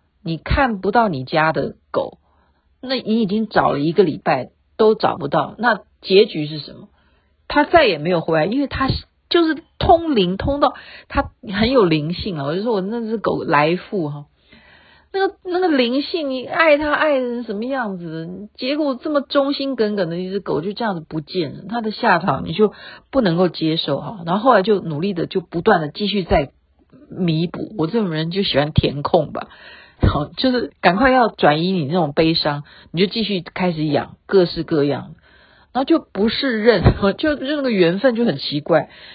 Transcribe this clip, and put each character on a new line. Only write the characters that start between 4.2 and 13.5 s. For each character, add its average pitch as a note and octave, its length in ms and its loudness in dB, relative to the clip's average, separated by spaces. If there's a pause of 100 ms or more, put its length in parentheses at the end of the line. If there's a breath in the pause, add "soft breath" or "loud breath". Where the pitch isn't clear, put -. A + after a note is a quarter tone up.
都 A3 180 4
找 - 220 -2
不 D#3 100 -6
到， D3 300 -2
那 A3 240 0 (180)
结 G3 260 4
局 D3+ 220 -4
是 D3+ 120 -10
什 - 140 -16
么？ - 140 -20 (600)
它 D4 160 4
再 D#4+ 200 6
也 F3+ 120 2
没 D3+ 120 -2
有 E3+ 120 2
回 D#3+ 160 0
来， D#3 80 2
因 C4 160 0
为 C4+ 60 -2
它 C4+ 200 -2 (420)
就 E4+ 160 4
是 D#4+ 160 -2 (160)
通 E4 380 4
灵， F#3+ 220 0
通 C#4 220 -2
到 C#4+ 140 2 (340 loud breath)
它 - 220 -4 (240)
很 G#3+ 160 0
有 B3+ 160 4
灵 D#3+ 280 0
性 F3+ 240 -6
啊。 C#3 80 -6
我 D3+ 100 -4
就 G3 80 -4
说 A#3 100 -2
我 G3 80 0
那 A3 200 -6
只 A3 160 -4
狗 F3 260 -2
来 D#3 320 2